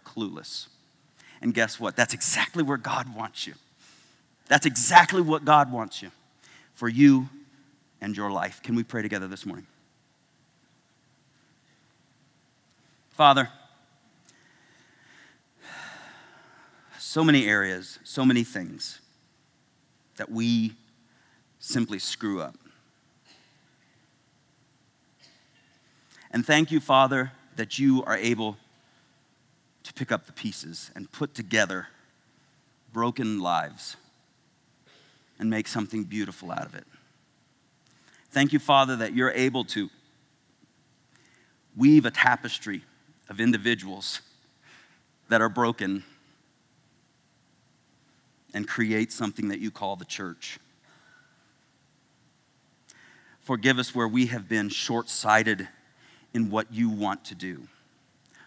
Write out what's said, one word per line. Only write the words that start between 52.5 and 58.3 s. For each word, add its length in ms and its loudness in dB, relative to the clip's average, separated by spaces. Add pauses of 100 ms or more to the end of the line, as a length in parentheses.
Forgive 380 0
us 160 -4
where 120 0
we 200 2
have 220 -6
been 200 -2
short-sighted 1000 0 (640)
in 180 -2
what 220 -4
you 160 0
want 360 -4
to 100 -16
do. 340 -14 (800)